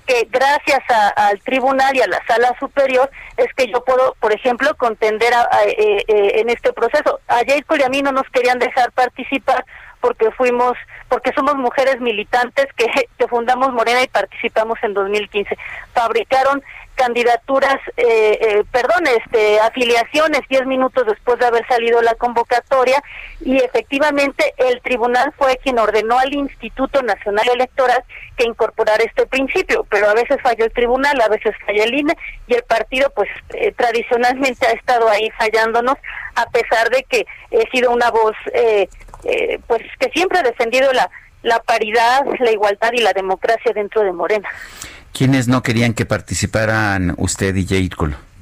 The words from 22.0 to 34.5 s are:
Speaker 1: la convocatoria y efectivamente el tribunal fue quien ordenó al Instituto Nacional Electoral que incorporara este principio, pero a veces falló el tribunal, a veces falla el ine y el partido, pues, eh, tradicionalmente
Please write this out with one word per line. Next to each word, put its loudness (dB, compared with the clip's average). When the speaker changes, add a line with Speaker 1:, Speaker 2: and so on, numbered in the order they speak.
Speaker 1:
la 2
convocatoria 0
y -2
efectivamente 0
el 0
tribunal 0
fue 0
quien -2
ordenó 2
al 0
Instituto -4
Nacional -2
Electoral 0
que 0
incorporara 0
este 0
principio, -2
pero 2
a 4
veces 0
falló 2
el -6
tribunal, 0
a 4
veces 0
falla 0
el -2
ine 0
y 0
el -2
partido, 0
pues, -2
eh, -2
tradicionalmente 0